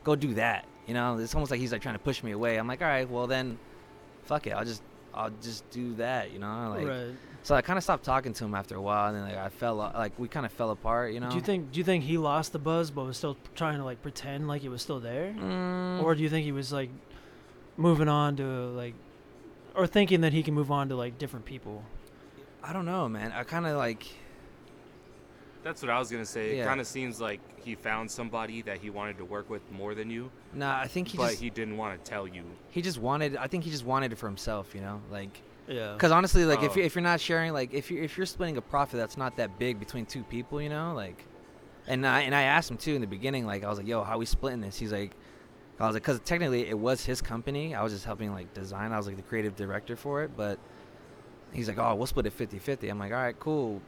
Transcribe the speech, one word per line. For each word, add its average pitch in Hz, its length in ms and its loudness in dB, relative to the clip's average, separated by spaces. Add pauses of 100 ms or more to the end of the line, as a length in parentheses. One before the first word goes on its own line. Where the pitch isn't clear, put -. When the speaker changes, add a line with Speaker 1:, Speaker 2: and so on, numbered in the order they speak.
Speaker 1:
go 151 120 6
do 139 200 2
that." 110 300 2 (220)
You 117 80 -4
know? 120 240 2
It's 117 160 -4
almost 143 160 2
like 120 80 0
he's, 123 120 0
like, 110 120 -2
trying 123 100 -4
to 104 60 -4
push 135 240 0
me 113 80 -4
away. 113 260 2
I'm 110 100 0
like, 127 140 -4
"All 170 60 2
right, 131 200 2
well, 123 200 0
then, 127 320 0 (640)
fuck 147 240 -2
it. 104 40 -2
I'll 104 140 0
just, 113 160 -6 (320)
I'll 110 160 -2 (120)
just 113 280 -10
do 120 260 -6
that," 117 360 -2
you 98 80 -10
know? 107 360 -4
Like, 147 120 -2
Speaker 2:
Right. 123 240 -4 (320)
Speaker 1:
so 147 100 4
I 127 80 6
kinda 185 180 0
stopped 165 260 0
talking 127 280 2
to 120 100 -6
him 104 120 -2
after 98 200 -4
a 95 60 -4
while, 104 320 4
and - 40 -2
then, 101 80 -4
like, 98 120 -4
I 95 120 -4
fell, 117 260 0
like, 104 420 -2
we 120 100 -4
kinda 127 220 -4
fell 113 220 0
apart, 113 420 2
you 120 60 -4
know? 123 100 -4
Speaker 2:
Do 127 60 0
you 180 80 2
think, 175 280 0
do 135 60 -2
you 180 60 2
think 175 220 6
he 160 120 4
lost 156 340 2
the 165 80 -4
buzz 160 300 2
but 139 160 -4
was 131 120 -6
still 143 200 -2 (160)
trying 156 240 0
to, 139 60 -2
like, 127 180 -6
pretend 143 460 -4
like 147 160 -2
it 135 60 -6
was 123 120 -6
still 139 180 -2
there? 131 380 -4
Speaker 1:
Mm. 180 640 0
Speaker 2:
Or 160 140 6
do 151 80 2
you 156 60 4
think 160 140 2
he 151 80 0
was, 135 220 -2
like, 135 160 -2 (880)
moving 156 300 8
on 147 300 4
to, 139 60 -2 (260)
like, 120 260 -6 (800)
or 185 100 6
thinking 185 360 8
that 156 120 8
he 160 80 6
can 151 140 2
move 147 160 4
on 143 180 4
to, 131 60 0
like, 123 240 -4
different 127 260 -6
people? 104 380 -10 (800)
Speaker 1:
I 160 100 -8
don't 185 120 -2
know, 175 220 2
man. 110 240 -2
I 113 120 -4
kinda, 160 340 0
like 117 300 0 (1600)
Speaker 3:
That's 160 180 -8
what 131 80 -2
I 120 80 4
was 123 140 0
gonna 113 160 -4
say. 110 240 -2
It 135 60 0
Speaker 1:
Yeah. 120 120 0
Speaker 3:
kinda 135 160 0
seems 123 340 -6
like 104 200 -4 (240)
he 117 100 -8
found 110 380 -4
somebody 113 500 -6
that 101 160 -6
he 104 140 -10
wanted 101 260 -6
to 95 80 -10
work 101 240 -8
with 104 220 -6
more 101 240 -6
than 110 160 -6
you, 120 180 -8 (240)
Speaker 1:
Nah, 139 260 -2
I 131 80 -2
think 180 200 -4
he 185 100 -8
Speaker 3:
but 120 140 4
Speaker 1:
just 104 100 -4
Speaker 3:
he 120 80 -2
didn't 107 280 -4
wanna 104 200 -4
tell 98 300 -6
you. 90 160 -12 (260)
Speaker 1:
he 175 140 -4
just 170 160 -2
wanted, 139 360 0
I 127 120 -4
think 170 160 -2
he 165 80 -4
just 139 120 -4
wanted 131 300 2
it 107 40 -8
for 113 100 -6
himself, 101 480 -4
you 98 60 -8
know? 101 280 -6
Like, 101 320 -8 (260)
Speaker 2:
Yeah. 110 300 -4
Speaker 1:
'cause 160 140 8
honestly, 175 340 8
like, 156 160 8
if 151 120 4
Speaker 3:
Oh. - 20 2
Speaker 1:
you, 190 80 6
if 160 100 2
you're 180 80 0
not 170 180 4
sharing, 165 320 2
like, 135 220 -2
if 135 160 -2
you, 170 140 -2
if 156 120 -4
you're 185 120 0
splitting 165 300 -2
a 117 40 -2
profit 143 360 0
that's 113 200 -2
not 131 200 -2
that 98 200 0
big 120 220 0
between 110 260 -6
two 127 200 -8
people, 120 360 -4
you 147 80 -4
know, 160 240 -2
like, 98 320 -8 (600)
and 131 180 2
I, 131 160 8
and 139 140 4
I 139 80 8
asked 147 260 6
him 117 80 -6
too 151 160 0
in 135 80 2
the 110 60 -2
beginning, 120 400 -2
like, 101 160 -2
I 101 60 -2
was 104 100 -2
like, 101 80 -6
"Yo, 113 160 0
how 113 160 -2
we 113 80 0
splitting 123 340 0
this?" 98 160 -6
He's 110 160 -2
like, 101 220 -4 (640)
I 110 80 4
was 110 80 2
like, 110 80 -2
"'Cause 131 160 2
technically 147 500 2
it 107 80 0
was 123 280 2
his 123 180 0
company. 143 500 -4
I 104 80 0
was 110 100 0
just 98 140 -6
helping, 107 260 -4
like, 92 220 -8
design. 101 380 -4
I 110 60 0
was, 101 100 -2
like, 98 80 -6
the 95 80 -10
creative 107 320 0
director 101 400 -4
for 143 260 -2
it," 151 160 -6
but 104 220 -2 (960)
he's 113 140 -2
like, 104 120 -2
"Oh, 113 160 4
we'll 110 100 0
split 120 220 2
it 101 60 -2
fifty 104 260 -6
fifty." 127 300 -4
I'm 104 100 -4
like, 101 120 -4
All 117 60 -2
right, 123 220 0
cool. 123 480 0